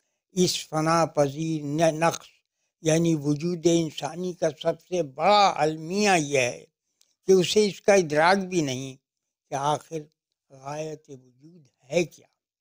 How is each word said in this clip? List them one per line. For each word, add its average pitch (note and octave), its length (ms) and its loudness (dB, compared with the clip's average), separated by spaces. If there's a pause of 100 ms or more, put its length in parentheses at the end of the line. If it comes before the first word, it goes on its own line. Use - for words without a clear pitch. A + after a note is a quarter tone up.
(340)
इस - 340 0
फना D#3+ 380 2
पजीर D3+ 580 -2
न-, D#3 400 0
नक्श - 240 -2 (560)
यानी E3 300 2
वजूद D3+ 520 -2
इंसानी E3 680 -2
का D#3+ 160 -2
सबसे E3 520 -6
बड़ा F3 460 2
अलमिया E3 680 0
यह C#3+ 240 0
है - 260 -4 (600)
कि F#3+ 60 4
उसे F#3+ 340 4
इसका G3 280 0
इदराक E3+ 440 4
भी F#3 240 -2
नहीं C3 340 -6 (520)
कि D3+ 80 -8
आखिर D3 460 -4 (500)
गायत D3 580 -12
वजूद C3 580 -20 (140)
है D#3 220 -2
क्या। - 240 -14 (320)